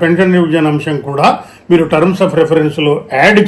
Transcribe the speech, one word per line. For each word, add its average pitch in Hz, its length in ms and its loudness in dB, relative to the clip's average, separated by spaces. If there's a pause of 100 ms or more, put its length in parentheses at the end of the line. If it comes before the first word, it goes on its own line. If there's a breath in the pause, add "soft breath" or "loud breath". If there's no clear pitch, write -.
పెన్షన్ 180 360 0
రివిజన్ 156 340 0
అంశం 147 260 -4 (120)
కూడా 147 180 0 (420 loud breath)
మీరు 165 240 2
terms 175 320 0
of - 60 -2 (100)
reference-లో 151 520 0 (260)
యాడ్ 202 280 4